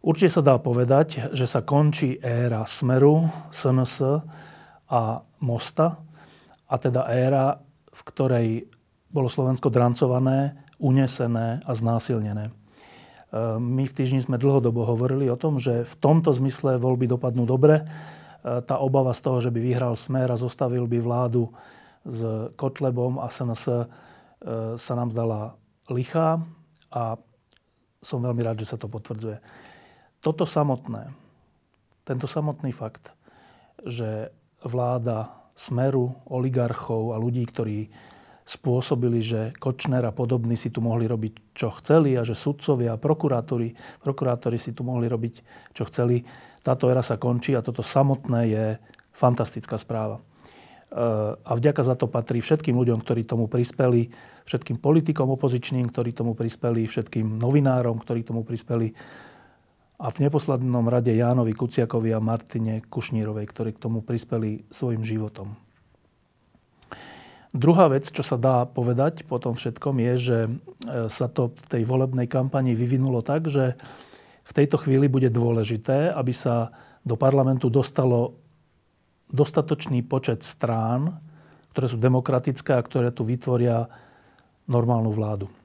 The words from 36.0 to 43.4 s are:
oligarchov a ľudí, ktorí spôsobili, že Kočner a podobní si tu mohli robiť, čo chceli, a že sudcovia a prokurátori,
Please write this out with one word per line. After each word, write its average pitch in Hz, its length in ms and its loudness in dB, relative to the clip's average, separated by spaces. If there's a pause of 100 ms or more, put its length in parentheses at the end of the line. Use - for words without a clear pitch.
oligarchov 120 840 -2
a 110 40 -4
ľudí, 120 320 -2
ktorí 107 400 -6 (580)
spôsobili, 123 720 0
že 110 400 -4
Kočner 127 480 -2
a 113 80 -4
podobní 117 400 0
si 113 160 -6
tu - 80 -6
mohli 117 240 0
robiť, 110 480 -4
čo - 160 -4 (160)
chceli, 147 320 6
a 120 80 0
že 117 80 -4
sudcovia 123 640 -2
a 113 60 -8
prokurátori, 123 760 0 (240)